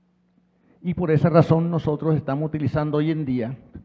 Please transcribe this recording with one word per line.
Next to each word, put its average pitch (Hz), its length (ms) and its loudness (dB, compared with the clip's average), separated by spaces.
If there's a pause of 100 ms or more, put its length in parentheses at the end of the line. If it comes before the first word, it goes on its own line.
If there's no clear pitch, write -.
(840)
Y 175 120 -4
por 175 180 -2
esa 160 180 4
razón 165 400 4
nosotros 156 460 -2
estamos 143 320 -2
utilizando 151 500 -2
hoy 151 140 0
en 156 120 -4
día 127 320 -4 (280)